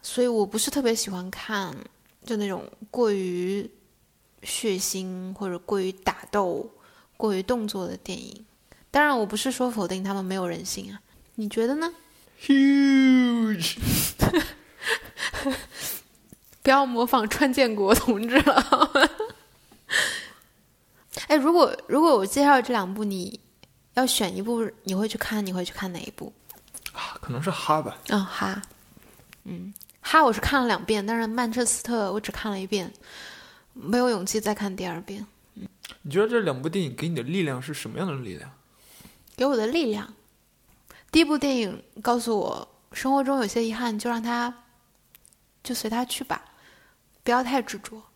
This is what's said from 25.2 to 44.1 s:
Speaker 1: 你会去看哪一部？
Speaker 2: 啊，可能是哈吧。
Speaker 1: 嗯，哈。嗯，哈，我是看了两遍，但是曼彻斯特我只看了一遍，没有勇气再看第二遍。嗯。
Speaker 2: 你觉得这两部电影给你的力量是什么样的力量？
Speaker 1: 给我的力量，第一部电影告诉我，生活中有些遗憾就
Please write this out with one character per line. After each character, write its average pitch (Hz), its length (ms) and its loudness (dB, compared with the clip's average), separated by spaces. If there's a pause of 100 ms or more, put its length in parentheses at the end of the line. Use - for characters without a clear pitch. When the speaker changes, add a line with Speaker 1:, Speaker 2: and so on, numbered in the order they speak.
Speaker 1:
你 185 60 -6
会 185 120 -2
去 - 80 -10
看 185 200 -8
哪 170 80 -10
一 - 100 -14
部？ - 220 -14 (600)
Speaker 2:
啊， - 280 -10
可 - 120 -12
能 120 80 -4
是 160 80 -4
哈 156 320 0
吧。 117 160 -8 (120)
Speaker 1:
嗯， 202 160 2
哈。 196 360 -6 (840)
嗯， 180 280 -12 (280)
哈， - 240 4
我 240 80 6
是 196 80 -2
看 277 200 2
了 247 60 2
两 196 180 0
遍， 202 220 -2
但 233 140 -2
是 226 80 -2
曼 226 240 -2
彻 240 120 0
斯 - 200 -2
特 220 280 -2
我 208 60 -4
只 - 140 -8
看 - 180 -6
了 196 80 -6
一 190 80 -8
遍， 190 260 -4 (800)
没 196 260 -2
有 247 120 4
勇 196 160 -2
气 220 140 -2
再 214 120 -2
看 208 220 -4
第 190 100 -8
二 170 180 -6
遍。 202 220 -12 (300)
嗯。 190 140 -16 (340)
Speaker 2:
你 143 80 -10
觉 170 100 2
得 220 80 4
这 233 120 2
两 147 200 -2
部 143 80 -4
电 180 160 -2
影 127 120 -6
给 - 120 -4
你 170 60 -2
的 127 80 -4
力 170 220 -2
量 131 180 -4
是 147 100 -10
什 - 160 -10
么 - 80 -10
样 185 120 -4
的 151 60 -4
力 117 200 -10
量？ 131 160 -16 (840)
Speaker 1:
给 254 100 0
我 277 100 2
的 214 120 0
力 302 180 0
量， 208 260 -4 (960)
第 311 100 6
一 339 40 8
部 302 140 0
电 269 180 0
影 202 260 -4 (200)
告 240 180 2
诉 226 180 0
我， - 300 -4 (240)
生 - 180 -2
活 277 140 4
中 269 140 0
有 233 80 0
些 233 180 -2
遗 226 80 -4
憾 226 260 -4
就 240 120 -4